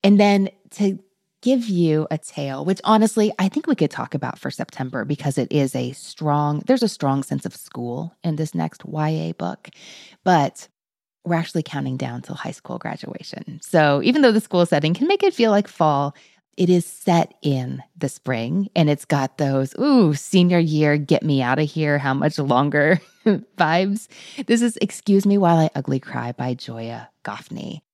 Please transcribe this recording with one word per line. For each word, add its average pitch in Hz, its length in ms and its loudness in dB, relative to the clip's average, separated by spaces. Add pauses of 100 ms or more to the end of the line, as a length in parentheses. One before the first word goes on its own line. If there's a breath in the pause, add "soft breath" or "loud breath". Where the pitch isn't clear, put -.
And 202 160 8
then 202 300 4 (220)
to 196 260 -2 (440)
give 240 260 0
you 160 440 2
a 156 60 -4
tale, 139 460 -10
which 185 200 -2
honestly, 214 560 2
I 190 100 2
think - 180 -4
we 285 80 2
could 147 160 0
talk - 220 -8
about 127 240 -6
for 135 140 -8
September 127 540 -8
because 143 320 -4
it 131 140 -4
is 139 240 0
a 127 180 -6
strong, 147 760 -4
there's 247 160 2
a 220 40 0
strong 139 360 -2
sense 139 220 -6
of - 100 -10
school 123 680 -10
in 160 120 -2
this 156 180 -6
next 165 320 -6
Y 156 240 -4
A 160 240 -4
book, - 360 -10 (540 loud breath)
but 165 440 2 (580)
we're 170 100 -2
actually 165 280 -4
counting 135 340 -6
down 123 240 -8
till - 140 -12
high - 160 -10
school - 260 -12
graduation. - 840 -12
So 147 400 2
even 269 180 2
though 247 100 6
the 208 100 2
school 175 240 2
setting 156 280 0
can 262 140 -2
make 392 160 0
it 381 100 2
feel 226 180 2
like 202 160 2
fall, 147 480 0 (420 soft breath)
it 180 120 2
is 175 160 4
set - 560 0
in 135 400 -4 (160)
the 139 120 -4
spring, 131 680 -4
and 156 140 4
it's 143 160 -2
got 139 320 -2
those, 135 420 0
"Ooh, 240 340 4
senior 180 460 2
year, 151 380 2
get 147 260 2
me 139 180 2
outta 131 220 0
here, 147 340 -2
how 135 160 -2
much 143 240 -2
longer 143 640 2 (140)
<laughs> - 120 -16
vibes." 190 840 0 (400 loud breath)
This 233 140 2
is, 233 160 0
"Excuse 196 480 0
Me 202 120 4
While 170 200 4
I 156 180 4
Ugly 135 260 -2
Cry" 120 320 -8
by 127 200 -6
Joya 117 560 -12 (140)
Goffney. - 580 -12 (120)